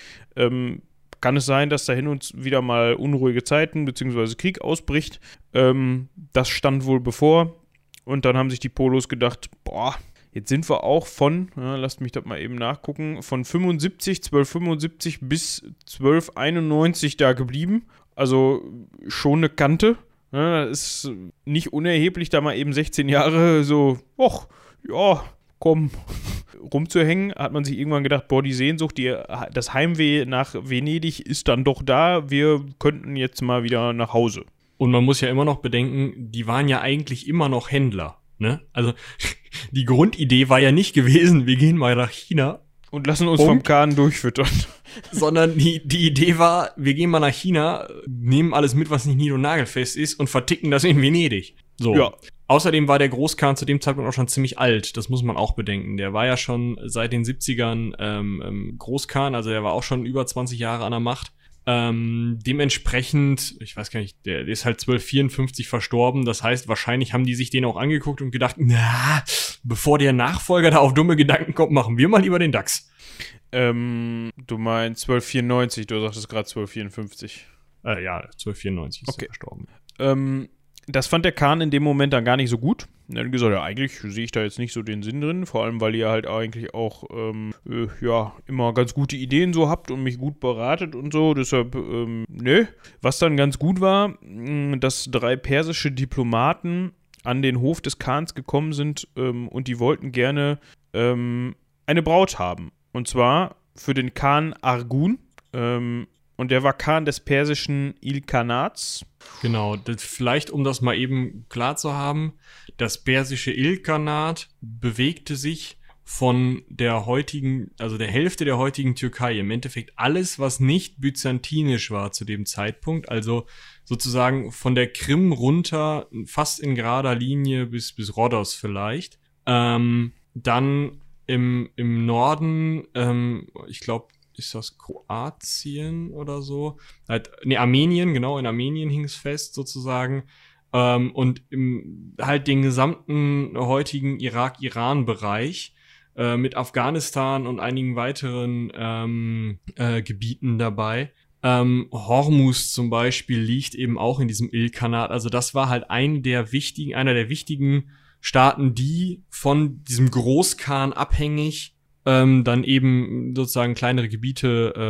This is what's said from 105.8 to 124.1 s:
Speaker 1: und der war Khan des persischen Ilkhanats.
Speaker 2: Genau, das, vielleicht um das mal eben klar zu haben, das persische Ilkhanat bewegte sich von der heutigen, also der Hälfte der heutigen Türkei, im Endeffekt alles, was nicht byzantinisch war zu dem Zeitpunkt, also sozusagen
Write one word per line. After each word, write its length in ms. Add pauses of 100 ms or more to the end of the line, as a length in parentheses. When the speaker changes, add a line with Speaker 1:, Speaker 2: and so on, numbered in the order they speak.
Speaker 1:
und 140
der 120
war 100
Khan 320
des 160
persischen 800
Ilkhanats. 1040 (380)
Speaker 2:
Genau, 340
das, 260
vielleicht 480
um 140
das 160
mal 160
eben 540
klar 260
zu 160
haben, 400 (460)
das 260
persische 480
Ilkhanat 960 (140)
bewegte 720
sich 400 (260)
von 680
der 340
heutigen, 720
also 200
der 120
Hälfte 360
der 100
heutigen 380
Türkei, 440
im 120
Endeffekt 460
alles, 420
was 220
nicht 380
byzantinisch 920
war 200
zu 140
dem 220
Zeitpunkt, 640
also 340 (400)
sozusagen 640